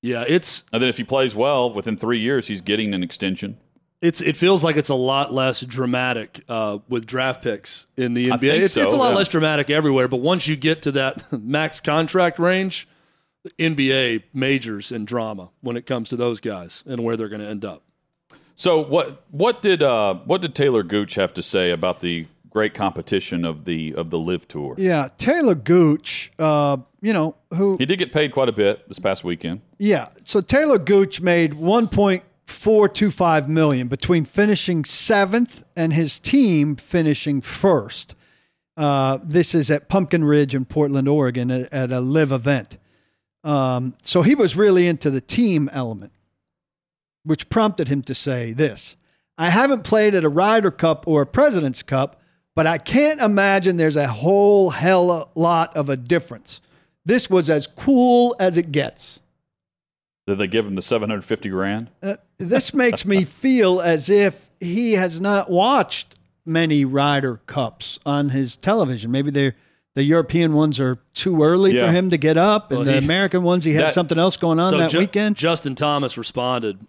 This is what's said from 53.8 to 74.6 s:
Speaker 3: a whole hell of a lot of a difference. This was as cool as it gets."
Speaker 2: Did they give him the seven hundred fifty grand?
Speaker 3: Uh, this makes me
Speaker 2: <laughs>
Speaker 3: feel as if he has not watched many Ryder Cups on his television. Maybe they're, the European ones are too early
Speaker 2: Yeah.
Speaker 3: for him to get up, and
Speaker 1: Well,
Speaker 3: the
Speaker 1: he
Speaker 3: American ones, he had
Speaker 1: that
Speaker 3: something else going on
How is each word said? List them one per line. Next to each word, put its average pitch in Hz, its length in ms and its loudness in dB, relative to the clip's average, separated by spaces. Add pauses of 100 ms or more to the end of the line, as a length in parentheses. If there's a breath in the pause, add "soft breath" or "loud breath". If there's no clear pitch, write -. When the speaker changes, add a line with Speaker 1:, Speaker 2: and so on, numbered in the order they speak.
Speaker 3:
a 143 100 0
whole 190 640 4
hell 175 400 2
of 165 240 -4
a 160 40 -8
lot 165 360 0
of 147 140 -4
a 139 80 -2
difference. 127 640 -4 (440)
This 233 240 0
was 180 200 2
as 151 180 2
cool 240 720 4
as 185 180 2
it 170 140 -2
gets." - 480 -6 (1080)
Speaker 2:
Did 101 140 -2
they 104 80 -2
give 107 200 -2
him 101 80 -6
the 92 60 -6
seven 107 280 -2
hundred 104 140 -6
fifty - 260 -6
grand? 98 400 -4 (140)
Speaker 3:
Uh, 196 140 -6 (200)
this 196 360 -2
makes 247 320 0
me 190 200 2
Speaker 2:
<laughs> - 180 -18
Speaker 3:
feel 214 360 4
as 170 300 0
if 202 400 2 (100)
he 214 340 -2
has 180 280 0
not 202 280 0
watched 202 680 0 (300)
many 160 380 2
Ryder 139 640 0
Cups - 600 -8
on 143 240 0
his 131 280 -4
television. 127 520 -2
Maybe 139 220 -2
they're, 139 240 0 (400)
the 139 80 0
European 165 500 2
ones 151 280 2
are 127 160 0 (160)
too 175 300 0
early 180 320 4
Speaker 2:
Yeah. 123 120 2
Speaker 3:
for 165 60 4
him 185 160 2
to 175 80 2
get 156 180 2
up, 208 360 2
and 127 80 -2
Speaker 1:
Well, - 60 -2
Speaker 3:
the 139 80 2
Speaker 1:
he 139 120 2
Speaker 3:
American 180 380 0
ones, 175 200 2
he 156 100 0
had 151 120 2
Speaker 1:
that 156 80 0
Speaker 3:
something 165 260 0
else 180 160 2
going 165 240 0
on 180 100 2